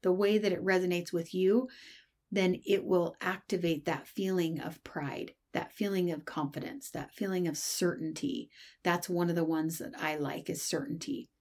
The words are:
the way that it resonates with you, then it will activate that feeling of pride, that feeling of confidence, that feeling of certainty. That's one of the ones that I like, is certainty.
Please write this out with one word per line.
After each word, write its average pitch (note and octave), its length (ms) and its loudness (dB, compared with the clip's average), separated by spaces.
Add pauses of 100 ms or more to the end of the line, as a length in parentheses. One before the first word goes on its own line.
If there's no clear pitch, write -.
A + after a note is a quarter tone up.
the F#3 100 4
way G3+ 260 6
that G#3 140 4
it F3 140 -2
resonates F3+ 480 2
with E3 200 -2
you, G3+ 360 4 (600)
then F#3 360 2
it G3 180 2
will F3 380 2
activate F3 640 -2
that - 200 -2
feeling E3+ 540 0
of - 240 -8
pride, - 480 -8 (220)
that - 180 -4
feeling F#3+ 400 0
of D#3 140 -6
confidence, - 640 -6
that - 240 -10
feeling F#3 340 0
of D3+ 100 -2
certainty. - 920 -2 (340)
That's F3 240 0
one F3 220 0
of E3+ 80 2
the E3 80 2
ones D#3+ 320 0
that E3 200 -10
I D#3 200 -2
like, D3 320 -4
is E3+ 120 -4
certainty. - 680 -6 (120)